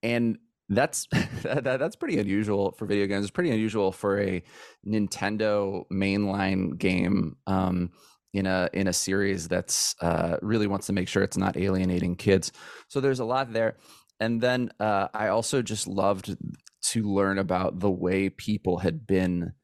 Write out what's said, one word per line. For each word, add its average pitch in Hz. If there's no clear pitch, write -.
And 117
that's, 120
<laughs> -
that, 135
that's 131
pretty 247
unusual 101
for -
video 101
games. 101
It's 101
pretty 175
unusual 110
for 98
a 95
Nintendo 104
mainline 98
game, 92
um, 92
in 98
a, 92
in 98
a 87
series 95
that's, -
uh, 85
really 104
wants 98
to 98
make 90
sure 95
it's -
not 92
alienating 90
kids. -
So -
there's 131
a 117
lot 123
there. 113
And 113
then, 123
uh, 104
I 107
also 113
just 104
loved 95
to 113
learn 98
about 92
the 98
way 95
people 95
had 90
been 90